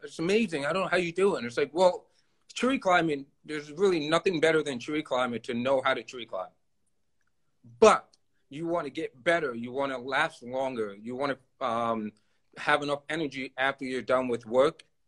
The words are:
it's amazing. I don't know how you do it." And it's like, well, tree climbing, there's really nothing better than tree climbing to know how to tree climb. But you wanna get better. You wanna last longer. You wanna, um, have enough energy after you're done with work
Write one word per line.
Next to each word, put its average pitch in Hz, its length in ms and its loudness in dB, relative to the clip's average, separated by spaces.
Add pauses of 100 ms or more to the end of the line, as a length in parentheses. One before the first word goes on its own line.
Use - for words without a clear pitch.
it's 147 160 -14
amazing. 165 480 0
I 156 60 0
don't 190 100 0
know 170 60 -4
how 170 80 0 (120)
you 165 40 -6
do 185 220 2
it." 135 40 -2
And 117 80 -6
it's 117 100 -10
like, 147 160 0
well, 175 340 4 (480)
tree 262 240 0
climbing, 165 480 2 (180)
there's 151 280 -10
really 165 360 2
nothing 160 320 0
better 160 220 4
than 139 160 -4
tree 151 240 -6
climbing 123 400 -2
to 123 120 -6
know 127 300 0
how 135 100 2
to 120 80 -6
tree 117 240 -14
climb. 92 280 -10 (1300)
But 196 280 8 (420)
you 156 160 -8
wanna 165 240 -2
get 156 200 -8 (140)
better. 160 300 0
You 120 180 -8
wanna 135 260 -4
last 135 440 -2
longer. 120 580 -4
You 120 160 -10
wanna, 135 220 -4 (220)
um, 113 520 -2 (460)
have 147 240 2
enough 143 260 -4
energy 139 480 -6
after 135 280 -2
you're 127 180 -4
done 127 260 0
with 117 180 -4
work 131 380 2 (240)